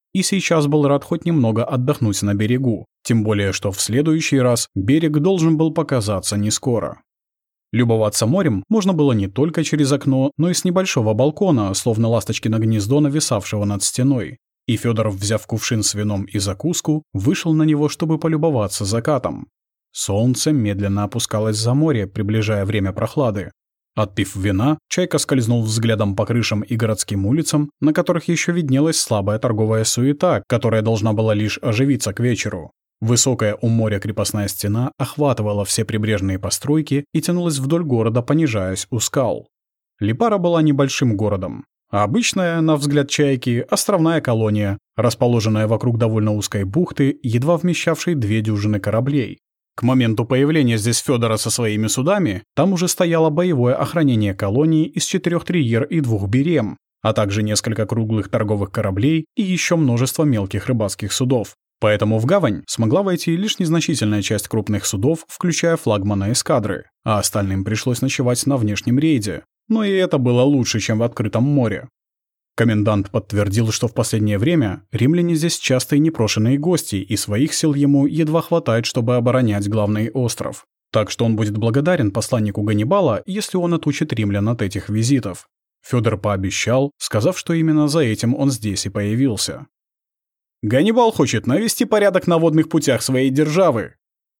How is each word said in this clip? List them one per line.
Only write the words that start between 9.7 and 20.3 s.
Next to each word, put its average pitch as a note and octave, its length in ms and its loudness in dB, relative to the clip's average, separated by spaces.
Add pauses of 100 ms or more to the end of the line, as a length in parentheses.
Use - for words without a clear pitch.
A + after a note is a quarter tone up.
окно, C3+ 460 0
но E3+ 140 2
и - 20 0
с - 100 -4
небольшого F3 520 0
балкона, B2+ 580 2
словно A2+ 360 0
ласточкино A2+ 500 -2
гнездо, A2 400 2
нависавшего C#3 680 0
над G2+ 160 -2
стеной. B2+ 560 -2 (280)
И A2+ 120 0
Фёдор, A2 320 0
взяв G2+ 360 -4
кувшин A2 380 -4
с - 100 -2
вином G#2 300 -2
и - 160 -6
закуску, D3+ 640 -2 (100)
вышел D#3 400 0
на D#3 100 2
него, D3+ 260 2
чтобы D#3+ 280 -2
полюбоваться D3+ 680 0
закатом. A2 640 -2 (440)
Солнце B2 600 0